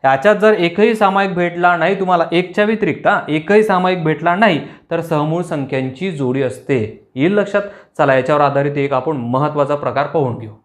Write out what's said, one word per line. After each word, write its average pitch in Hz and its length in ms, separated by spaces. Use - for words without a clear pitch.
याच्यात 139 300
जर 214 180
एकही 202 420
सामायिक 196 400
भेटला 175 420
नाही 180 220
तुम्हाला, 180 320
एकच्या 180 340
व्यतिरिक्त, 208 420
हा, 196 120
एकही 180 340
सामायिक 185 400
भेटला 156 320
नाही 190 240
तर 165 100
सहमूळ 160 420
संख्यांची 143 680
जोडी 135 300
असते. 127 400
येईल 160 180
लक्षात? 202 280
चला, 139 180
याच्यावर 147 260
आधारित 143 360
एक 139 160
आपण 139 260
महत्त्वाचा 143 580
प्रकार 139 300
पाहून 135 300
घेऊ. 110 160